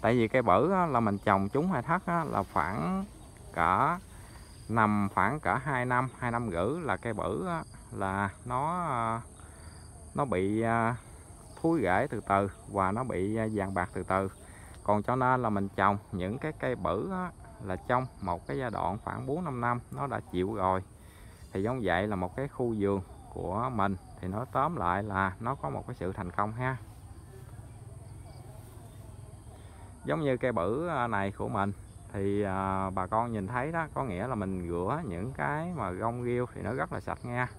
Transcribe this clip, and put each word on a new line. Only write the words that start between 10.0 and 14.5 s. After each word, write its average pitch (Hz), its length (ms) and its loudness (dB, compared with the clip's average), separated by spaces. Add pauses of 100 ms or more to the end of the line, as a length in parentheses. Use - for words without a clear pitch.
nó 143 100 2
bị, 104 380 2
à, 113 340 4 (640)
thúi 165 220 4
rễ 98 280 4
từ 110 180 -2
từ 98 220 6 (180)
và 95 240 4
nó 120 120 0
bị, 101 320 0
à, 113 180 2
vàng 98 200 0
bạc 90 180 0
từ 92 100 -4
từ. 95 260 2 (540)